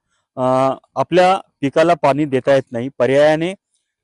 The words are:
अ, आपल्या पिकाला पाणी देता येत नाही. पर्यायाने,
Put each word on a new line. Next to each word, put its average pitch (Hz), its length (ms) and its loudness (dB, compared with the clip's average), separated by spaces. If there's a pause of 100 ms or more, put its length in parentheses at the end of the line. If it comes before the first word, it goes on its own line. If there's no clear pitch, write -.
(360)
अ, 131 380 -2 (260)
आपल्या 180 400 0 (200)
पिकाला 160 340 0
पाणी 143 300 0
देता 131 300 0
येत 135 180 -2
नाही. 120 160 -8 (100)
पर्यायाने, 151 560 0 (500)